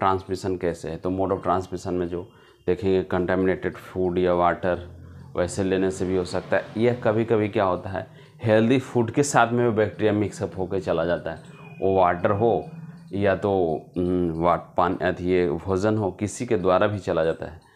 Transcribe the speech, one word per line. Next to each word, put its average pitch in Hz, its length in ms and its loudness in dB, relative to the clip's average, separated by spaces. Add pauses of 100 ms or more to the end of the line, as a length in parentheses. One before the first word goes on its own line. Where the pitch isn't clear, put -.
transmission 92 580 -2
कैसे 82 280 -4
है। 80 80 -6
तो 90 140 -4
mode 95 200 -2
of 95 80 0
transmission 90 480 -2
में 90 220 -2
जो 87 200 -8 (380)
देखेंगे 92 360 2
कंटामिनेटेड 90 760 0
फूड 90 420 -2
या 90 160 4
वाटर 87 540 0 (480)
वैसे 90 280 -2
लेने 95 260 2
से 92 160 -4
भी 92 100 0
हो 90 80 0
सकता 92 320 -2
है। - 80 -2 (120)
यह 117 280 2
कभी-कभी 110 440 2
क्या 101 160 0
होता 90 260 -2
है, 95 160 -6 (360)
हेल्दी 113 360 4
फूड 120 320 0
के 143 120 2
साथ 120 300 2
में 120 140 2
वो 117 60 2
बैक्टीरिया 101 400 0
मिक्सअप 101 460 -2
होकर 92 220 -4
चला 85 240 0
जाता 80 280 -2
है, 80 100 -12 (400)
वो 95 140 2
वाटर 90 340 4
हो 101 400 2 (420)
या 98 240 2
तो, 90 440 0 (160)
उम, 90 340 2
वा-, 82 460 0
पान-, 87 260 2
अथी, 90 220 -2
ये 90 260 2
भोजन 95 460 0
हो, 101 160 -2
किसी 107 340 -6
के 113 100 0
द्वारा 92 300 2
भी 101 120 -4
चला 82 260 0
जाता 80 220 -2
है। 82 140 -16 (160)